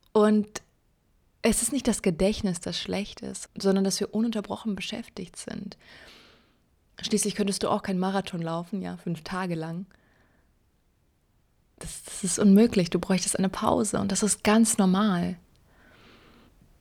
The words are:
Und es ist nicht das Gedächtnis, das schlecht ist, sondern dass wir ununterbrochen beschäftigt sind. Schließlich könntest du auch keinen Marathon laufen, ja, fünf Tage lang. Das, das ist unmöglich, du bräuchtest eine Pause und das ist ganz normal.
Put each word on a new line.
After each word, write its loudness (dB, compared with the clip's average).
Und 4
es 2
ist -2
nicht -4
das 0
Gedächtnis, 0
das -6
schlecht -8
ist, -12
sondern 2
dass 0
wir -6
ununterbrochen -4
beschäftigt -12
sind. -12
Schließlich -2
könntest -2
du 0
auch -2
keinen -4
Marathon -4
laufen, -6
ja, -10
fünf -8
Tage -6
lang. -8
Das, -14
das -12
ist -2
unmöglich, 6
du 0
bräuchtest 0
eine 0
Pause 0
und 0
das 0
ist 0
ganz 4
normal. 2